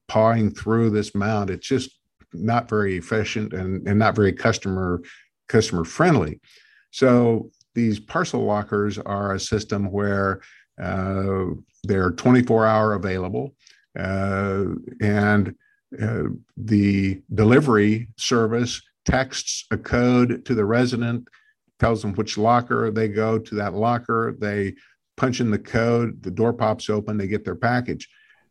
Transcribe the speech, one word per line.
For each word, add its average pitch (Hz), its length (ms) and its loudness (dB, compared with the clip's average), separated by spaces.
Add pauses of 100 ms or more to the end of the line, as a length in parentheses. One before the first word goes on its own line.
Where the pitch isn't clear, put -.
pawing 110 420 4
through 113 400 0
this 104 240 -2
mound. 101 340 -2
It's 90 180 -8
just - 320 -2 (360)
not 113 340 -2
very 98 300 0
efficient 107 560 -4
and, 92 340 -4
and 101 100 4
not 107 160 6
very 101 180 4
customer, 92 680 0 (480)
customer 95 360 0
friendly. 120 560 2 (500)
So 120 600 4 (240)
these 113 240 0
parcel 160 440 -4
lockers 104 560 -2
are 101 360 -4
a 95 60 -4
system 101 500 -4
where, 98 520 -2 (380)
uh, 95 640 -4 (380)
they're 95 260 2
twenty-four 123 560 4
hour 107 260 2
available, 98 600 -4 (440)
uh, 98 680 -2 (360)
and, 104 540 2 (460)
uh, 104 240 -4 (320)
the 101 640 2 (100)
delivery 110 760 4 (100)
service 117 640 -2 (240)
texts - 640 -4
a 110 80 -2
code 123 640 2
to 127 100 -2
the 107 100 0
resident, 120 600 0 (520)
tells 113 240 2
them 101 120 -4
which 107 220 -4
locker 117 540 2
they 110 180 0
go 110 300 0
to 110 160 -10
that 101 180 -4
locker, 113 640 -2
they 101 360 -4 (420)
punch 127 240 0
in 117 100 0
the 104 80 0
code, 117 640 0
the 92 80 -8
door 110 220 0
pops 107 380 -2
open, 107 260 -2
they 101 100 -4
get 104 180 -4
their - 120 -6
package. 120 520 -2 (420)